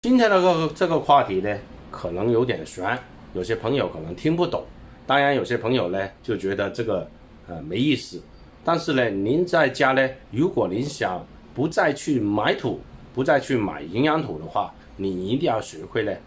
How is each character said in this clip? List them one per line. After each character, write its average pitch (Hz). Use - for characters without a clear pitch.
今 254
天 226
的 202
这 185
个， 165
这 185
个 165
话 139
题 95
呢， 104
可 -
能 98
有 117
点 -
悬， 98
有 92
些 110
朋 113
友 113
可 82
能 80
听 156
不 170
懂。 -
当 139
然， 139
有 107
些 123
朋 113
友 90
呢， 95
就 104
觉 95
得 98
这 120
个， 95
呃， 82
没 82
意 135
思。 -
但 165
是 165
呢， 123
您 110
在 165
家 131
呢， 131
如 139
果 104
您 98
想 92
不 143
再 165
去 139
买 107
土， 101
不 131
再 143
去 131
买 82
营 90
养 156
土 85
的 80
话， 98
你 95
一 117
定 165
要 113
学 -
会 -
呢 98